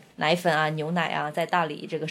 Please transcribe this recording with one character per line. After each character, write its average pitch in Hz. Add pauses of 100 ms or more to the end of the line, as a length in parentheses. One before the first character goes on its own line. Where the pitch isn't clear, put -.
(160)
奶 151
粉 175
啊、 156
牛 156
奶 170
啊， 151
在 160
大 175
理 151
这 160
个， 156